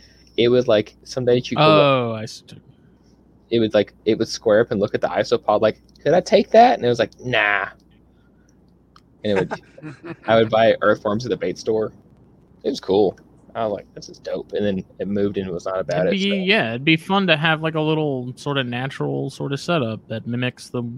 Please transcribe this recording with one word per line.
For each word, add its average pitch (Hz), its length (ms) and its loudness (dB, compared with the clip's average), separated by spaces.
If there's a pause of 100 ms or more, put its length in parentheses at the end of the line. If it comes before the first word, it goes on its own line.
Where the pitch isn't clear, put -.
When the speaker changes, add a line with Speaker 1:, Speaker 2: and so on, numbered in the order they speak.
(380)
Speaker 1:
It 117 100 4
was, 123 200 2
like, 107 340 2
some - 240 -8
days 120 240 2
you 120 80 -4
could 151 60 4
Speaker 2:
Oh, 139 500 4
I 110 100 -8
see. - 200 -16 (1040)
Speaker 1:
it 117 80 2
would, 110 160 2
like, 104 180 2 (140)
it 107 120 2
would 110 100 -2
square 107 320 2
up 117 100 0
and 107 100 -2
look 104 140 0
at 98 80 -2
the 80 60 -2
isopod 104 520 0
like, 107 220 0 (180)
"Could 147 140 0
I 180 60 4
take 220 320 2
that?" 240 260 8
And 117 80 -4
it - 20 2
was 117 120 0
like, - 200 -4
"Nah." 104 480 0 (1600)
And 104 140 0
it 92 120 -2 (520)
would, 165 200 -14
Speaker 3:
<laughs> - 60 -6
Speaker 1:
I 113 80 4
would 113 120 4
buy 110 320 4
earthworms 104 460 0
at 110 40 -6
the 95 60 0
bait 87 220 -6
store. 110 340 -4 (720)
It - 80 -4
was - 100 -6
cool. 95 380 0 (380)
I 113 100 -4
was 104 60 -4
like, - 220 -12
"This - 140 -18
is - 120 -20
dope." - 320 -8
And 104 120 -2
then 95 200 -2 (160)
it 95 80 -6
moved 101 300 -2
and 95 120 -6
was 87 160 -8
not 95 140 -4
about 87 260 -2
Speaker 2:
It'd - 140 2
Speaker 1:
it, - 20 -2
Speaker 2:
be, 202 80 0
Speaker 1:
so. 202 60 -2
Speaker 2:
yeah, 190 340 0
it'd 123 140 -8
be 160 120 4
fun 196 300 -2
to 160 100 4
have, 156 240 0
like, 160 140 -4
a 156 60 -2
little 151 560 -2
sort 143 220 -4
of 127 100 -2
natural 139 640 -6
sort 139 220 -8
of 139 60 -6
setup 123 480 -4
that 110 220 -10
mimics 123 400 -6
the, 123 160 -6 (140)